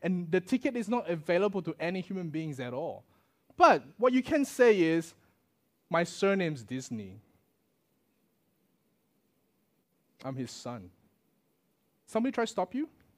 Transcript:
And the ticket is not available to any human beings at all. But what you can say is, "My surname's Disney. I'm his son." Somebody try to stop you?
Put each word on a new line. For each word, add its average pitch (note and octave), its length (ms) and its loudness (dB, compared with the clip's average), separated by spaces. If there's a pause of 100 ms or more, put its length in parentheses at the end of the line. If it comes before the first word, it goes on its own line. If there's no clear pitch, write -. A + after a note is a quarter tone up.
And F3 300 -2
the F#3 100 4
ticket B3+ 340 -2
is G#3 140 -4
not A3+ 200 -2
available F3+ 520 0
to D#3 180 -6
any F3 220 -4
human F3+ 280 -8
beings D3+ 300 -6
at B2 140 -8
all. C3 300 -8 (520)
But A#3 280 8 (140)
what B3 160 2
you B3+ 100 4
can D4 220 0
say A3+ 360 6
is, D#3+ 320 2 (760)
"My E3+ 140 2
surname's E3+ 600 0
Disney. G#2+ 560 -10 (3000)
I'm C3 120 -8
his B2+ 140 -8
son." A2 400 -12 (1200)
Somebody A#3 240 -2
try A#3 140 -2
to A3 60 -6
stop - 220 -6
you? C#4+ 160 -6 (280)